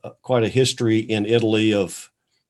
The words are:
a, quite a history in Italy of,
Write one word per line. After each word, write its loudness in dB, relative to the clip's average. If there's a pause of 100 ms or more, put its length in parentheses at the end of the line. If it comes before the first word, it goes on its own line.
a, -16 (100)
quite 0
a 0
history 0
in -2
Italy 2
of, -4 (380)